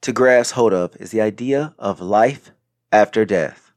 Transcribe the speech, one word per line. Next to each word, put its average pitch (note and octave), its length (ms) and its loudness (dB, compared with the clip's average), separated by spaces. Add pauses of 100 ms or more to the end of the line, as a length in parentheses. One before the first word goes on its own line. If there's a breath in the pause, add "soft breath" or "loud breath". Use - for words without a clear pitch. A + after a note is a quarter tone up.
to - 100 -8
grasp B2 440 2
hold A#2 180 2
of F2+ 240 -4
is G2 140 -18
the A2 100 -2
idea B2+ 580 -4
of G2 220 -8
life G#2+ 500 0 (400)
after G#2+ 360 2
death. F2 500 -6